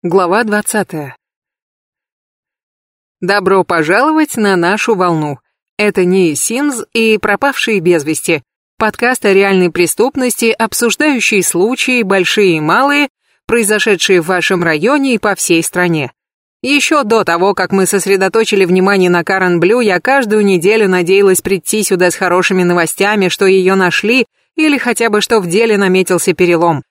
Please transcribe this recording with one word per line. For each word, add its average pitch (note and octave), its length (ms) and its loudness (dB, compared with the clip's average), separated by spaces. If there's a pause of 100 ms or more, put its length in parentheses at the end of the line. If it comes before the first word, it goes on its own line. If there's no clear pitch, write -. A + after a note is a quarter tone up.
Глава F#3 400 0
двадцатая. G3+ 720 -4 (2000)
Добро F#3+ 440 0
пожаловать G3+ 720 0
на G3+ 200 2
нашу G3 400 0
волну. D#3+ 420 -2 (400)
Это G3 280 0
Ния F3+ 280 2
Симс B3 580 -4
и A3 280 0
"Пропавшие G#3 640 -2
без E3 220 2
вести". D3+ 380 -4 (380)
Подкаст A#3+ 460 -2
о G3 60 4
реальной F#3+ 380 2
преступности, A3+ 880 -2
обсуждающий A#3 840 -2
случаи, A#3+ 580 -2
большие F#3+ 560 0
и - 20 -4
малые, C4+ 500 0 (360)
произошедшие G3+ 760 0
в D3+ 40 -8
вашем F3 380 -2
районе A#3+ 500 0
и G#3 60 -2
по G3+ 160 -2
всей E3 260 0
стране. E3 500 -2 (520)
Еще C#4+ 400 0
до G#3+ 200 0
того, F3 300 0
как F3+ 180 -2
мы F#3+ 140 2
сосредоточили G3 800 0
внимание F#3 460 2
на F3 120 0
Карен F#3 360 0
Блю, G#3+ 220 2
я F#3+ 180 0
каждую A3 440 0
неделю G3 460 2
надеялась F#3 520 2
прийти G3 420 -4
сюда F3+ 260 0
с - 60 -4
хорошими F3+ 480 0
новостями, F3+ 640 0
что G3 180 -2
ее F#3+ 300 4
нашли, G3+ 500 0 (300)
или D#4 240 0
хотя A#3 320 -2
бы G#3 100 0
что A3 180 0
в F3+ 60 -2
деле G#3 320 0
наметился F#3 560 0
перелом. E3+ 580 2